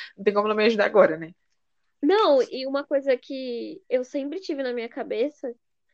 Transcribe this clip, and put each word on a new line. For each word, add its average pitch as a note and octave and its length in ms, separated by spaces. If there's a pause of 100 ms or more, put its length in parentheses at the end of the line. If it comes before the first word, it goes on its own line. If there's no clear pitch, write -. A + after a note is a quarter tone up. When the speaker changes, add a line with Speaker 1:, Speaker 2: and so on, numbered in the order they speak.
(160)
Speaker 1:
não G3 80
tem G#3 100
como G#3 120
ela G#3+ 80
me G#3+ 100
ajudar G#3+ 220
agora, G3 300
né? E3 160 (720)
Speaker 2:
Não, D#4 400
e C4 240
uma C#4 180
coisa C#4 320
que B3+ 720
eu B3+ 160
sempre C#4+ 360
tive C#4 220
na B3+ 100
minha A#3 160
cabeça A#3+ 640 (400)